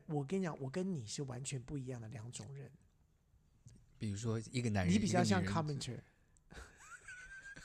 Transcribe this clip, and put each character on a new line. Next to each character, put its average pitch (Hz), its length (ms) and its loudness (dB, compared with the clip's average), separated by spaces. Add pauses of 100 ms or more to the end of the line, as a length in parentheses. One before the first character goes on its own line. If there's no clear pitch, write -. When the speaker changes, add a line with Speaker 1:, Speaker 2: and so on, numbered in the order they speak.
Speaker 1:
我 147 180 2
跟 185 140 0
你 190 60 2
讲， 156 160 -2
我 131 100 -4
跟 185 180 0
你 147 160 -2
是 143 200 -4
完 127 180 -6
全 135 180 -4
不 147 160 -6
一 127 100 -4
样 127 140 -6
的 110 80 -10
两 110 220 -8
种 107 240 -10
人。 135 160 -12 (1300)
Speaker 2:
比 110 120 0
如 98 60 0
说 113 240 0 (120)
一 123 100 2
个 117 80 2
男 95 160 4
人， 175 80 8
Speaker 1:
你 220 60 8
比 202 80 4
较 180 160 8
像 190 180 6
Speaker 2:
一 - 20 0
个 185 60 0
女 170 80 2
人。 151 220 0
Speaker 1:
commenter。 127 180 -6 (1700)